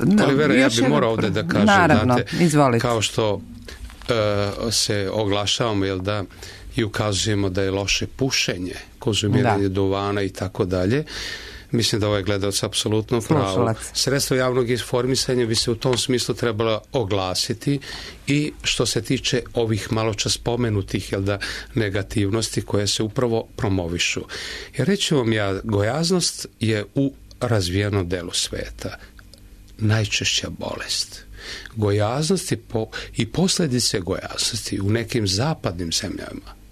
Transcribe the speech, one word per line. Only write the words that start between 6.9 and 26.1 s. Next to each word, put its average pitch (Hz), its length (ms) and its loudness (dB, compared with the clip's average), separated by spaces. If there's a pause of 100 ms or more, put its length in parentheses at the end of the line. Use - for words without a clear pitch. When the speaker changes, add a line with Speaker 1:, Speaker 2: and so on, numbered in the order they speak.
Speaker 1:
da 92 120 -2
je 95 100 0
loše 98 380 -2
pušenje, 98 640 -2 (260)
konzumiranje 104 640 2
Speaker 2:
Da. 98 80 2
Speaker 1:
duvana 98 500 0
i 98 80 -2
tako 101 360 -4
dalje, 92 380 0 (680)
mislim 113 300 0
da 107 60 2
ovaj 104 160 2
gledalac 101 400 0
apsolutno 110 540 0
u 117 40 0
pravu. 156 240 2
Speaker 2:
Slušalac. 110 320 2 (160)
Speaker 1:
Sredstva 135 440 0
javnog 127 320 2
informisanja 123 760 2
bi 113 100 2
se 120 160 0
u 113 40 0
tom 123 220 0
smislu 120 380 0
trebala 113 460 0 (120)
oglasiti 107 840 0 (480)
i 147 260 0 (100)
što - 220 0
se 113 160 0
tiče 123 400 0 (120)
ovih 113 380 0
maločas 110 420 0
spomenutih, 113 800 -2
jel 104 100 0
da, 101 180 0 (360)
negativnosti 107 840 0
koje 101 260 0
se - 160 0
upravo 113 520 0
promovišu. 90 680 -2 (520)
Jer 131 140 0
reći 196 280 2
vam 113 180 4
ja, 101 220 2
gojaznost 120 920 0 (120)